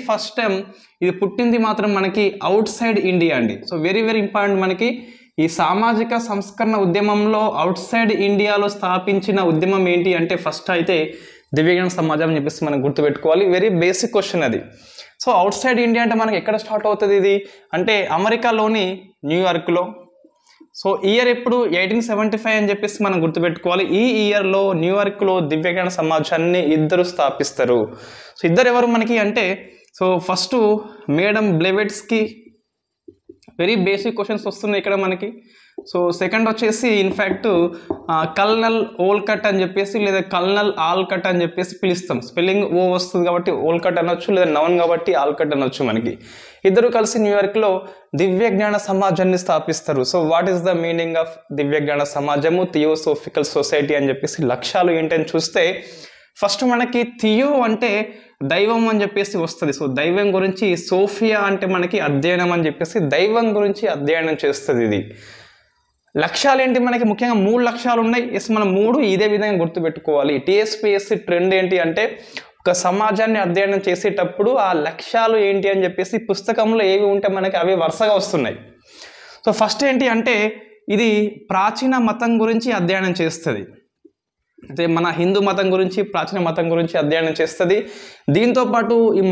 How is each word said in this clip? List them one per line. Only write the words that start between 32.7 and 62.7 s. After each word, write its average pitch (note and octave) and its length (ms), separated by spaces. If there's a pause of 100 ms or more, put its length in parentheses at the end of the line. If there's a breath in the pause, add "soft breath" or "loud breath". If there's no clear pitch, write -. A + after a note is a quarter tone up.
very F#3+ 140 (100)
basic G3 320
questions G#3 320
వస్తున్నాయి G3+ 320
ఇక్కడ G3+ 220
మనకి. F#3 260 (600 loud breath)
So F3+ 80 (200)
సెకండ్ A3 320
వచ్చేసి A3+ 380 (160)
in F#3+ 140
fact, F#3+ 280 (680 loud breath)
ఆ, - 20 (220)
కల్నల్ A3+ 400 (280)
ఓల్కట్ G#3 440
అని F#3+ 120
చెప్పేసి G3 340 (100)
లేదా F#3+ 140 (140)
కల్నల్ G3 380 (160)
ఆల్కట్ F#3 420
అని F3+ 140
చెప్పేసి F3 280 (100)
పిలుస్తాం. F3 360 (100)
స్పెల్లింగ్ F#3+ 360 (140)
ఓ F#3 40 (140)
వస్తుంది F3+ 320
కాబట్టి F3 240 (160)
ఓల్కట్ E3+ 340
అనొచ్చు, E3+ 340
లేదా F3+ 200
నౌన్ E3 260
కాబట్టి E3+ 400
ఆల్కట్ D3 340
అనొచ్చు C3+ 340
మనకి. A2+ 220 (580 loud breath)
ఇద్దరు A#3 260
కలిసి A3 280
న్యూయార్క్లో G3+ 460 (500 loud breath)
దివ్య G3 360
జ్ఞాన G#3 200 (120)
సమాజాన్ని F#3+ 560
స్థాపిస్తారు. D#3 680
So F3+ 80 (120)
what F3+ 200
is F3 160
the F3+ 160
meaning E3 380
of E3 80 (300)
దివ్య D3 260
జ్ఞాన D3 180 (120)
సమాజము, D3 480 (100)
థియోసోఫికల్ D3+ 800
సొసైటీ D3 460
అని C#3 120
చెప్పేసి C3+ 400
లక్ష్యాలు F3 480
ఏంటని D#3+ 320
చూస్తే E3 320 (760 loud breath)
ఫస్ట్ - 300
మనకి A#3+ 300 (200)
థియో A3 300 (160)
అంటే A3 240 (600 loud breath)
దైవం G#3+ 380
అని G#3+ 120
చెప్పేసి G3+ 420
వస్తది. D#3+ 340
So D#3+ 60 (140)
దైవం F3 280 (100)
గురించి, F#3+ 300 (220)
సోఫియా G3+ 500 (120)
అంటే F#3+ 240
మనకి F3+ 240 (100)
అధ్యయనం F3 460
అని E3+ 140
చెప్పేసి E3 300 (160)